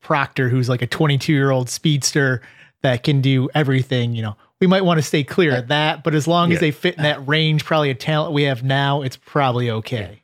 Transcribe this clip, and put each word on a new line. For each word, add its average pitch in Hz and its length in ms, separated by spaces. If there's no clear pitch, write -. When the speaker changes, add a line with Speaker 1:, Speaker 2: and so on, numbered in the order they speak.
Speaker 1:
Proctor, 139 480
who's, 127 180
like, 123 140
a 120 60
twenty-two-year-old 139 840
speedster 139 720
that 127 200
can 139 200
do 131 340
everything, 127 580
you 113 80
know, 107 140
we 185 80
might 190 160
wanna 170 180
stay 147 220
clear 151 300
Speaker 2:
I 123 40
Speaker 1:
of 120 120
that. 151 340
But 156 100
as 151 140
long 170 240
as 170 40
Speaker 3:
Yeah. - 60
Speaker 1:
they 156 100
fit 175 260
in 151 60
that 143 220
range, 156 380
probably 151 260
a 127 60
talent 156 380
we 143 100
have 131 200
now, 139 380
it's 131 160
probably 123 520
okay. 110 540